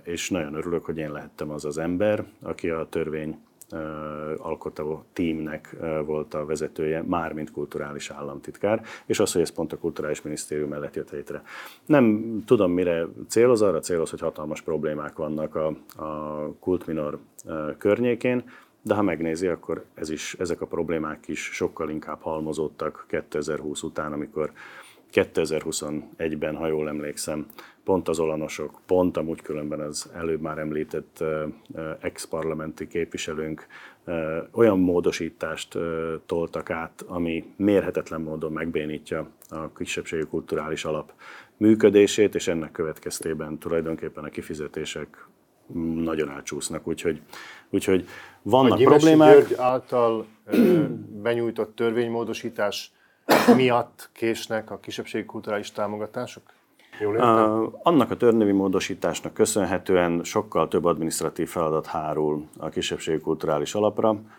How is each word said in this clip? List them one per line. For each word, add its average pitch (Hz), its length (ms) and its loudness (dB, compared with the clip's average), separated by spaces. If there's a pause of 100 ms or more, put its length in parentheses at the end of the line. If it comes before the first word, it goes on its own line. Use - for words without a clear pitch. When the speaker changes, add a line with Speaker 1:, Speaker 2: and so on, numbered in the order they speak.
Speaker 1:
és 85 260 -8
nagyon 78 240 -2
örülök, 80 320 -2
hogy 78 120 -6
én 76 140 -6
lehettem 73 380 -10
az 76 160 -8
az 73 120 -4
ember, 90 480 0 (160)
aki 87 280 -6
a 80 200 -4
törvény, 78 480 -4 (340)
ö, 82 60 -10 (600)
alkotó 76 680 -6 (100)
tímnek, 78 680 -4
ö, 80 260 -2
volt 76 280 -4
a 76 120 -4
vezetője, 78 640 -2
mármint 78 440 -4
kulturális 73 580 -8
államtitkár, 73 720 -4 (240)
és - 140 -2
az, 98 120 4
hogy 90 100 2
ez 78 80 2
pont 78 240 -6
a 73 40 -10
Kulturális 76 440 -4
Minisztérium 76 480 -6
mellett 73 260 -8
jött - 160 -8
létre. 73 320 -12 (420)
Nem 113 500 4 (100)
tudom, 101 260 6
mire 87 340 2 (220)
céloz, 117 340 6
arra 90 180 4
céloz, 82 300 -2
hogy 80 100 -12
hatalmas 78 420 -6
problémák 76 540 -4
vannak 78 400 -6
a, 78 120 -2 (360)
a 76 560 -8
Kult 90 280 -2
Minor, 76 300 -4 (280)
ö, 78 320 -8
környékén, 120 680 0 (380)
de - 120 -2
ha 104 80 2
megnézi, 82 460 0
akkor 82 460 -4
ez - 160 -10
is, - 300 -8
ezek 85 220 -4
a - 40 -6
problémák 80 600 -4
is 76 120 -6
sokkal - 500 -4
inkább 76 320 -8
halmozódtak 78 840 -4
kétezer-húsz 76 760 -6
után, 76 300 -6
amikor 73 380 -6 (580)
kétezer-huszonegyben, 78 1500 -2
ha 80 120 -4
jól 76 200 0
emlékszem, 76 580 -6 (380)
pont 90 240 0
az 82 120 0
olanosok, 78 680 -4
pont 90 320 2
amúgy 80 240 -4
különben 76 380 -6
az 76 340 -8
előbb 82 280 -4
már 78 160 -6
említett, 76 600 -6
ö, 78 260 -2 (280)
ö, 80 260 -8
ex-parlamenti 80 880 -6
képviselőnk, 78 800 -6 (380)
ö, 80 320 -4 (140)
olyan 110 280 6
módosítást, 85 960 0
ö, 82 400 -4 (100)
toltak 82 440 -4
át, 82 380 -8
ami 85 480 -4
mérhetetlen 87 680 0
módon 78 300 -6
megbénítja 78 760 -4 (220)
a 80 220 -10
kisebbségi 82 540 -6
kulturális 78 600 -6
alap 76 260 -6 (460)
működését, 104 800 6
és - 120 -2
ennek 82 240 -2
következtében 78 840 -6
tulajdonképpen 80 640 -4
a 73 60 -10
kifizetések 76 1000 -10 (680)
nagyon 80 340 -2
elcsúsznak, 71 580 -8
úgyhogy, 82 340 -4 (480)
úgyhogy 95 380 2 (340)
vannak 123 300 6
Speaker 2:
A - 40 6
Gyimesi 139 220 8
Speaker 1:
problémák. 156 360 10
Speaker 2:
György 143 200 10
által, 123 720 2 (200)
ö, 180 380 6
<clears throat> 107 400 -8
benyújtott 117 520 -2
törvénymódosítás 117 1160 -2 (640)
miatt 123 580 2
késnek 113 580 -2
a 98 80 -10
kisebbségi 110 460 -8
kulturális 104 460 -6
támogatások? 107 720 -8 (560)
Jól 104 140 0
értem? 113 220 6
Speaker 1:
Ö, 110 300 4 (180)
annak 143 280 6
a 92 60 -2
törvényi 113 340 6
módosításnak 92 840 0
köszönhetően 90 880 2
sokkal 85 440 0
több 85 180 0
adminisztratív 80 640 0
feladat 78 360 0
hárul 76 600 -2 (100)
a 78 120 -8
kisebbségi 80 500 -2
kulturális 78 560 -2
alapra, 107 400 2 (240)